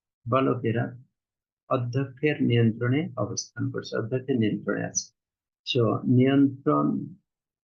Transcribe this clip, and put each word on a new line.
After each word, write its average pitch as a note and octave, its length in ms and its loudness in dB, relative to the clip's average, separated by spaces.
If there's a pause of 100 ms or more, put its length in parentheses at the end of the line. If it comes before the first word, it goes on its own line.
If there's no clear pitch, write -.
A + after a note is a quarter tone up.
(280)
Balokera B2 760 0 (680)
অধ্যক্ষের C3+ 720 -2
নিয়ন্ত্রণে A#2+ 720 2
Avastan - 540 -6
করছে, - 260 -8
অধ্যক্ষের B2+ 420 -2
নিয়ন্ত্রণে G#2+ 440 -2
আছে। - 300 -6 (540)
So A#2 400 0
Niantron C#3 1080 2 (500)